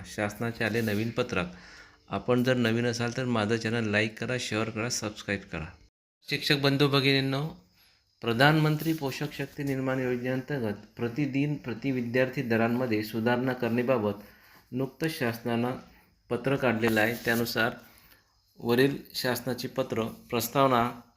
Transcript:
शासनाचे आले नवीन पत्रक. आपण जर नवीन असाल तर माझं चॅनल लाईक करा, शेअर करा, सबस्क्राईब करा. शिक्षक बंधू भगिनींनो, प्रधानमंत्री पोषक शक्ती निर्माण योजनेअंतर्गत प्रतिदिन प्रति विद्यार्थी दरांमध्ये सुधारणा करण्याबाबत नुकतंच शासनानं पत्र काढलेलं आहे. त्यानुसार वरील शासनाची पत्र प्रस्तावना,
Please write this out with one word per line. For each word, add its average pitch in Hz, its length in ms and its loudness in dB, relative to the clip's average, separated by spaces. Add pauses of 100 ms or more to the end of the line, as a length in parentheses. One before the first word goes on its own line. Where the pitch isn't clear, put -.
शासनाचे 113 580 -4
आले 110 160 0
नवीन 110 300 0
पत्रक. 95 360 -2 (640)
आपण 123 340 0
जर 127 140 4
नवीन 117 300 2
असाल 117 300 -2
तर 131 80 -2
माझं 117 320 2
चॅनल 110 340 -2
लाईक 110 300 0
करा, 123 200 -4
शेअर 113 300 -2
करा, 113 180 -4
सबस्क्राईब 104 520 -4 (120)
करा. 80 140 -6 (600)
शिक्षक 147 320 0
बंधू 139 280 4
भगिनींनो, 135 540 2 (800)
प्रधानमंत्री 151 720 4
पोषक 143 400 -4
शक्ती 139 300 -8
निर्माण 131 380 0
योजनेअंतर्गत 127 840 -2 (100)
प्रतिदिन 135 600 -2
प्रति 127 340 -6
विद्यार्थी 127 520 0
दरांमध्ये 117 600 2
सुधारणा 120 500 0
करण्याबाबत 120 720 0 (480)
नुकतंच 135 460 -4
शासनानं 120 540 -2 (580)
पत्र 135 260 0
काढलेलं 113 440 2
आहे. 113 140 2 (100)
त्यानुसार 117 480 0 (880)
वरील 127 360 4 (180)
शासनाची 123 540 -4
पत्र 123 340 -2 (280)
प्रस्तावना, 120 600 2 (260)